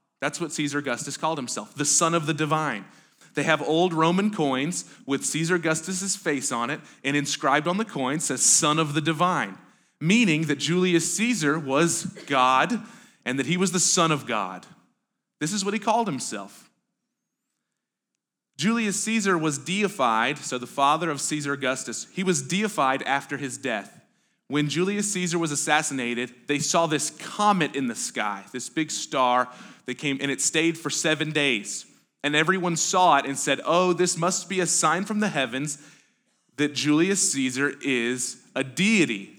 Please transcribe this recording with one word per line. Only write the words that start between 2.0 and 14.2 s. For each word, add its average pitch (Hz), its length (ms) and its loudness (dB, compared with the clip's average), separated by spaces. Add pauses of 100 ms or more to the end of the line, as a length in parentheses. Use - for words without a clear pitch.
of 160 120 0
the 156 80 0
Divine. 147 500 -2 (500)
They 143 100 -2
have 151 180 2
old 165 320 2
Roman 180 380 2
coins 147 520 -2 (220)
with 135 180 0
Caesar 160 300 0
Augustus's 180 640 -2
face 143 340 -4
on 120 180 -2
it, 160 120 -6 (240)
and 139 120 0
inscribed 147 520 0
on 180 80 0
the 220 80 -2
coin 139 340 -4
says, 135 240 -2
"Son 151 380 4
of 147 120 -2
the 156 80 -2
Divine," 156 560 0 (440)
meaning 165 460 4
that 143 120 0
Julius 175 560 2
Caesar 180 420 2
was 156 500 0 (200)
God 139 540 4 (440)
and 127 140 -2
that - 80 -2
he 170 100 0
was 185 140 2
the 180 80 0
Son 165 320 2
of 131 160 -2